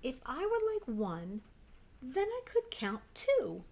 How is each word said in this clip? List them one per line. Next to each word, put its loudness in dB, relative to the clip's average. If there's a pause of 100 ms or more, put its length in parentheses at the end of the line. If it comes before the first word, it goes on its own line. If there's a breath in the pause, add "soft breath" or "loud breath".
If -4 (100)
I -4
were 2
like -2
one, -2 (600)
then 0
I -2
could 2
count -2 (120)
two 2